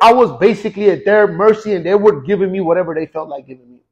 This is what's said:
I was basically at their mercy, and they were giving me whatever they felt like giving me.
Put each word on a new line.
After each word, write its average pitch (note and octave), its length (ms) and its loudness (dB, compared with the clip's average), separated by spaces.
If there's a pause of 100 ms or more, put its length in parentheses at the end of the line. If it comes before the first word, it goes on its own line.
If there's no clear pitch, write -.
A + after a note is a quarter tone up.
I A#3 100 8
was A#3 260 0
basically G3+ 520 0
at D#3+ 120 -2
their G#3 240 2
mercy, G#3 460 0
and F3 100 -6
they F3+ 120 0
were G3+ 260 2
giving F#3 300 -2
me F#3+ 100 -4
whatever E3+ 320 -2
they D#3 140 -6
felt D#3 220 -10
like C#3 180 -14
giving B2+ 240 -20
me. B2 100 -20 (100)